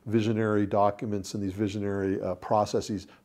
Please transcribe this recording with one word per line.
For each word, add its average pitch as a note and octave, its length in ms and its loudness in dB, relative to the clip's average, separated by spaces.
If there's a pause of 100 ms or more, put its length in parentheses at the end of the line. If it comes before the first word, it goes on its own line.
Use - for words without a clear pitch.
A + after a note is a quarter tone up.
visionary G#2+ 600 2
documents G#2 680 0
and G#2+ 100 -4
these F#2+ 120 -4
visionary, G2 640 0
uh, F#2 140 -2
processes G#2 720 0 (180)